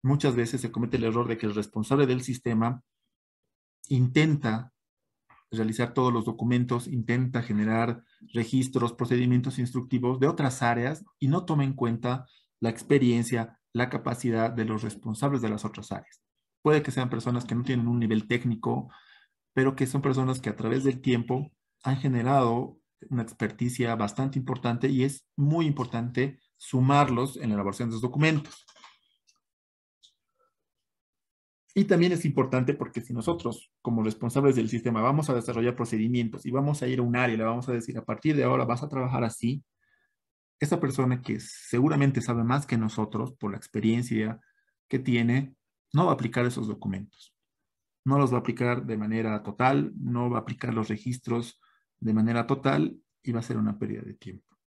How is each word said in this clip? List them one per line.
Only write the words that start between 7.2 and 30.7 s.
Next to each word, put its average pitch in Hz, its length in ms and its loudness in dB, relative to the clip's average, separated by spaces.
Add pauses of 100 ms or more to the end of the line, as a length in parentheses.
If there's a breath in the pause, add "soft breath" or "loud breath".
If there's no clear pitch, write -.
generar 110 640 0 (280 loud breath)
registros, 120 600 0
procedimientos 123 680 2
instructivos 127 600 -2
de 139 80 6
otras 143 340 0
áreas 123 420 -2 (140)
y 135 80 0
no 175 180 2
toma 147 200 0
en 135 100 -2
cuenta 123 520 -2 (340 loud breath)
la 113 100 0
experiencia, 120 880 2 (140)
la 123 180 -2
capacidad 120 640 -2
de 117 120 -2
los 110 180 -4
responsables 117 600 -4
de 110 60 -2
las 107 160 -4
otras 107 260 -10
áreas. - 320 -12 (400)
Puede 151 200 4
que 143 80 -6
sean 127 180 -2
personas 123 360 -2
que 117 100 -4
no 120 80 0
tienen 123 260 0
un 120 100 2
nivel 110 300 0
técnico, 120 640 -2 (640 loud breath)
pero 131 200 4
que 131 120 0
son 139 160 -2
personas 131 380 0
que 110 100 -4
a 104 60 -6
través 127 280 -2
del 131 160 0
tiempo 127 500 0 (320)
han 131 140 0
generado 127 800 2 (320)
una 120 140 -2
experticia 117 720 -2
bastante 127 440 -2
importante 127 500 -2
y 131 160 2
es 135 220 -4 (100)
muy 151 280 2
importante 127 760 -2 (200 soft breath)
sumarlos 131 800 2
en 123 100 -4
la 107 60 0
elaboración 101 340 -2
de 113 60 -6
los 113 80 -4
documentos. 147 640 0 (3000)